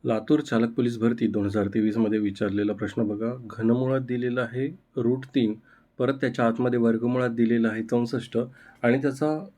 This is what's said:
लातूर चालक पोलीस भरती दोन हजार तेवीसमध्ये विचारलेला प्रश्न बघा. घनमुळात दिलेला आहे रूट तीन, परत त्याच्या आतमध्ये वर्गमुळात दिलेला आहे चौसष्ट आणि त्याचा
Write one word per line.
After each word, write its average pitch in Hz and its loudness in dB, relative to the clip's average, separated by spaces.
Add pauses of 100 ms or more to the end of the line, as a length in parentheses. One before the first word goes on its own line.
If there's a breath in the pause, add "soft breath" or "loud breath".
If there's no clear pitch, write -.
लातूर 123 2
चालक 117 0
पोलीस 120 -2
भरती 113 2
दोन 101 0
हजार 101 0
तेवीसमध्ये 107 2
विचारलेला 104 -2
प्रश्न 104 -4
बघा. 107 -4 (180)
घनमुळात 127 0
दिलेला 123 -2
आहे 123 -4 (300)
रूट 127 0 (100)
तीन, 110 2 (440 soft breath)
परत 131 0
त्याच्या 120 0
आतमध्ये 120 0
वर्गमुळात 120 2
दिलेला 117 2
आहे 110 -2
चौसष्ट 120 -2 (440 loud breath)
आणि 120 4
त्याचा 147 0 (220)